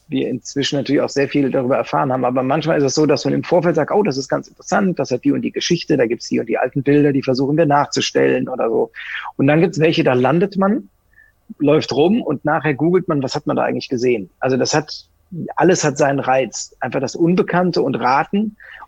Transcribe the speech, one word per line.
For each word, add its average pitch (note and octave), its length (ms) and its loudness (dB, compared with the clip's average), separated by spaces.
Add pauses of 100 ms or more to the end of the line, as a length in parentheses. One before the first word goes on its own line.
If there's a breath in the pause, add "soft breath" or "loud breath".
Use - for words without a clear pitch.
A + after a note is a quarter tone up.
wir C3+ 200 -2
inzwischen C3 480 -4
natürlich C#3 240 0
auch F3+ 80 -2
sehr C#3 200 0
viel C#3 220 0
darüber C3 260 0
erfahren C#3 360 -2
haben. B2+ 120 0
Aber B2+ 180 0
manchmal D3+ 360 0
ist C#3+ 60 2
es C3 100 0
so, D#3 120 2
dass C#3+ 180 0
man C#3+ 100 -2
im C#3 100 -2
Vorfeld E3+ 320 2
sagt, D3 160 0
„Oh, G3+ 100 2
das C3+ 160 -2
ist C#3 100 -8
ganz C#3 200 -4
interessant, F#3 500 -2
das - 120 -4
hat B2 140 -2
die C#3+ 80 4
und B2+ 100 -2
die A#2 100 -4
Geschichte, D#3+ 440 -2
da B2+ 100 2
gibt's A2+ 220 -6
die B2 120 0
und A#2 80 -6
die A2 100 -2
alten B2+ 240 -2
Bilder, C#3+ 320 4
die C3+ 80 0
versuchen C3+ 340 0
wir E3 100 4
nachzustellen“ C3+ 840 0
oder B2+ 200 -2
so. A#2+ 220 0 (460 loud breath)
Und C3+ 100 2
dann D3+ 160 4
gibt's E3+ 180 0
welche, D#3 240 2
da C3+ 80 2
landet D3 460 2
man, G3 300 0 (680 soft breath)
läuft D3 340 2
rum E3+ 300 2
und - 220 -6
nachher D3+ 300 0
googelt E3+ 340 0
man, D3+ 140 0
was F3+ 120 -4
hat D3 120 -6
man C#3+ 100 -2
da B2 80 0
eigentlich B2 240 -4
gesehen. A#2+ 420 -2 (100)
Also C3 160 0
das B2 180 -2
hat, - 320 -4 (500)
alles E3+ 280 4
hat C#3+ 140 0
seinen C#3 220 2
Reiz. C3 600 -2
Einfach C3 200 -4
das C3 160 -4
Unbekannte F3 680 2
und B2+ 140 -2
Raten D#3 600 0 (320 loud breath)